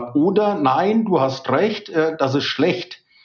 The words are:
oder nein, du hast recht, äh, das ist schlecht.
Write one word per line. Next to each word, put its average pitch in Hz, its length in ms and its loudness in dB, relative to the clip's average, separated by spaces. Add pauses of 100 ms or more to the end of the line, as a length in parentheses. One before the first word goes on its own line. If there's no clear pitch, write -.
(140)
oder 196 400 2
nein, 175 500 2
du 175 160 2
hast 131 300 -2
recht, 196 400 0
äh, 156 260 0
das 135 180 0
ist 143 100 0
schlecht. - 580 -2 (220)